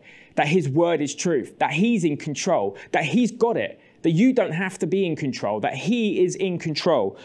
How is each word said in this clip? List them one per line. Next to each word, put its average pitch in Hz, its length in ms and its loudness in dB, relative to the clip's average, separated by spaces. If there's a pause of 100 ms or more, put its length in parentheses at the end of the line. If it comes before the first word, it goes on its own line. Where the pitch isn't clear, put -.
(360)
that 147 120 2
his 160 200 2
word 165 340 2
is 143 120 -4
truth, - 460 -2
that 127 120 0
he's 196 320 2
in 151 140 0
control, 139 580 -2 (160)
that 160 140 0
he's 233 260 2
got 226 240 0
it, 113 240 -4 (220)
that 165 100 2
you 226 220 4
don't 190 200 0
have 180 260 -4
to 180 80 -4
be 190 180 0
in 160 100 -2
control, 120 440 -4
that - 160 -2
he 196 480 0
is 180 120 0
in 180 220 -4
control. 143 680 0